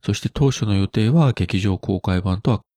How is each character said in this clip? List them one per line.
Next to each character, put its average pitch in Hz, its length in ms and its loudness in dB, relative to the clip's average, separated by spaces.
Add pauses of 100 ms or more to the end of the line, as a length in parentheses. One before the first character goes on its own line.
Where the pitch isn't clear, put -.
そ 101 120 -2
し - 60 -10
て - 80 -4
当 139 200 0
初 127 160 -4
の 104 80 0
予 98 140 0
定 113 240 0
は 147 220 4
劇 92 260 -2
場 95 180 0
公 95 240 -4
開 90 200 0
版 95 200 -2
と - 80 0
は 110 140 0 (140)